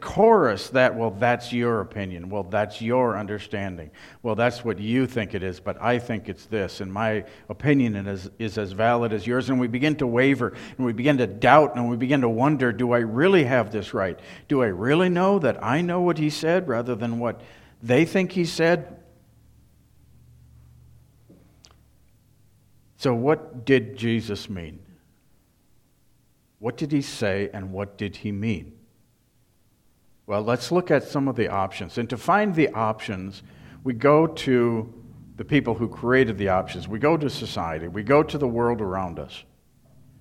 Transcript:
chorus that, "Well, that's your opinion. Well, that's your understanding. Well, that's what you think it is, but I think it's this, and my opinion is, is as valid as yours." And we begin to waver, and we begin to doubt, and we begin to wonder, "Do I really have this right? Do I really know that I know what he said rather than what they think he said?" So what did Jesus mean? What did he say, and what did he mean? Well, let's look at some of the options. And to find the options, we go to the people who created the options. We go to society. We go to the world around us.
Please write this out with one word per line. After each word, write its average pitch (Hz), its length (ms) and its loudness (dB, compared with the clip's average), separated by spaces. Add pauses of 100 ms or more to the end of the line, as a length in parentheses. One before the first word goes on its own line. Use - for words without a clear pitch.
chorus 185 720 2
that, 127 260 4
"Well, 113 160 -2
that's 120 400 0
your 120 280 0
opinion. 92 480 -8
Well, 101 140 -6
that's 104 400 -4
your 117 340 0
understanding. 98 760 -8 (280)
Well, 110 140 -2
that's 120 300 0
what 101 160 -4
you 120 260 0
think 110 260 -4
it 92 120 -6
is, 92 160 -6
but 95 200 -8
I 120 200 0
think 117 280 -8
it's - 180 -12
this, 104 340 -6
and 95 120 -8
my 107 320 -2 (240)
opinion 123 460 2
is, 98 340 -6 (120)
is 107 180 -6
as 98 140 -4
valid 117 400 2
as 104 160 -4
yours." 123 200 -2
And 131 120 0
we 123 80 0
begin 135 280 0
to 139 120 -2
waver, 123 460 2 (220)
and 131 80 -2
we 120 80 0
begin 127 260 2
to 117 100 2
doubt, 127 480 6
and 120 120 -2
we 120 80 -2
begin 131 260 0
to 120 60 2
wonder, 127 440 2
"Do 120 180 -2
I 120 80 4
really 139 460 4
have 120 260 2
this 107 240 -6
right? 95 240 -2 (300)
Do 139 120 2
I 120 60 4
really 127 420 2
know 185 300 2
that 127 240 0
I 131 180 0
know 175 200 0
what 175 180 2
he 151 100 2
said 165 380 0
rather 120 300 -2
than 117 240 -4
what 117 200 -4 (400)
they 123 240 4
think 180 280 0
he 180 120 0
said?" 165 520 0 (4000)
So 127 180 0
what 127 500 -2
did 113 320 2
Jesus 113 540 -4
mean? 82 300 -12 (1800)
What 120 160 -6
did 147 140 -4
he 143 120 0
say, 101 500 -2
and 95 200 -10
what 101 240 -8
did 101 200 -6
he 104 160 -6
mean? 101 440 -4 (1500)
Well, 104 160 -2
let's 123 300 -2
look 180 180 0
at 139 140 4
some 139 240 -2
of 117 80 -4
the 110 100 2
options. 95 500 -4
And 117 140 -4
to 127 60 -6
find 196 360 2
the 156 180 2
options, 107 720 -4 (400)
we 131 80 -2
go 147 340 6
to 120 640 0 (440)
the 110 80 -10
people 127 300 2
who 113 140 -2
created 120 480 2
the 98 120 0
options. 92 400 0
We 107 100 -6
go 160 180 4
to 147 140 -2
society. 82 560 -6
We 92 160 -6
go 143 220 4
to 151 120 -8
the 139 120 0
world 117 320 0
around 92 400 -4
us. - 240 -14 (760)